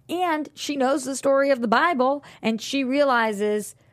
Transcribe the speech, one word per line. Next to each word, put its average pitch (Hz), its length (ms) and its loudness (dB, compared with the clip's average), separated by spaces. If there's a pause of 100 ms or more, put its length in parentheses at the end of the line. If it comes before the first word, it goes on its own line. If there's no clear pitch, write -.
And 320 460 -2
she - 200 -8
knows 269 280 0
the 262 120 -6
story 277 360 2
of 254 100 0
the 233 60 -2
Bible, 269 560 2 (180)
and 226 200 -2
she 277 220 -2
realizes 226 920 0 (180)